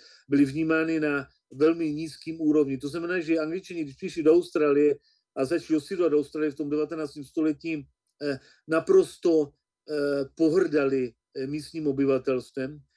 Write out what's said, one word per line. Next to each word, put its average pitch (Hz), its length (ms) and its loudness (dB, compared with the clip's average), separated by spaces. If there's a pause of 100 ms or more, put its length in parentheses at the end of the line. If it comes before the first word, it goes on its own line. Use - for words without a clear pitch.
(280)
byli 139 160 4
vnímáni 160 560 0
na 143 260 -2 (240)
velmi 156 420 0
nízkým 160 480 -10
úrovni. 147 380 2
To 143 100 -10
znamená, 170 320 -6
že 160 180 -2
Angličani, 170 440 -6
když 139 140 -12
přišli 170 260 -8
do 156 120 6
Austrálie 147 600 4 (400)
a 135 80 0
začali 156 320 0
osídlovat 170 360 0
Austrálii 151 380 0
v - 40 -6
tom 147 160 -6
devatenáctém 151 540 -6
století, 156 600 -4 (360)
eh, 139 160 -4 (280)
naprosto, 160 840 2 (380)
eh, 143 340 -2 (100)
pohrdali, 147 760 2 (220)
eh, 135 120 -8
místním 151 400 -8
obyvatelstvem 135 920 -2 (160)